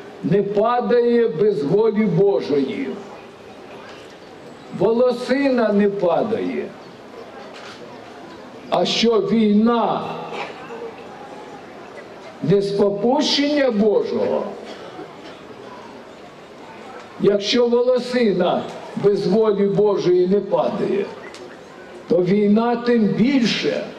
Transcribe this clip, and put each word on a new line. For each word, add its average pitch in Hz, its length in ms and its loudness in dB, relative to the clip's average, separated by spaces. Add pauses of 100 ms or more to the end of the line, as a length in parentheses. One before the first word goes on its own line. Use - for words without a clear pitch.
(240)
не 190 180 4
падає 233 840 2
без 196 340 2
волі 208 420 2
Божої. 165 840 2 (1900)
Волосина 240 920 2
не 202 160 4
падає. 190 760 -2 (2000)
А 175 140 2
що 226 360 2
війна 220 840 2 (2500)
не 190 200 4
з 202 80 -2
попущення 247 1000 2
Божого? - 720 2 (2750)
Якщо 202 460 4
волосина 240 960 2 (420)
без 196 220 4
волі 202 400 2
Божої 180 600 4
не 202 140 2
падає, 196 640 0 (1040)
то 175 140 4
війна 208 540 4
тим 240 280 4
більше. 214 800 2 (140)